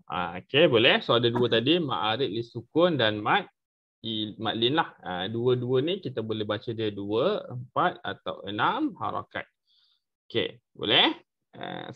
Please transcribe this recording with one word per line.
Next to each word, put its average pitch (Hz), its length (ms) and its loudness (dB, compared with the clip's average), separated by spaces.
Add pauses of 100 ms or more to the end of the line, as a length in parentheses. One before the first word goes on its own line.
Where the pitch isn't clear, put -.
Ah, 87 320 -4
okey, 147 320 4
boleh. 131 320 6
So, 123 160 2
ada 120 160 2
dua 120 160 2
tadi, 123 320 4
mat 110 320 -2
arid 120 160 -2
li 113 160 -6
sukun 151 560 0
dan 107 160 2
mat 147 320 0 (560)
i-, 107 320 -6
mat 104 160 -2
lin 117 240 2
lah. 165 240 -2
Ah, 90 240 -6
dua-dua 123 560 0
ni 170 160 -2
kita 131 240 -8
boleh 110 240 -4
baca 104 240 -4
dia 110 240 -4
dua, 107 560 -2
empat 127 560 -4
atau - 400 -8
enam 175 560 -2
harakat. 101 480 -6 (800)
Okey, - 320 -4 (160)
boleh? 175 400 2 (400)
Ah, - 380 -10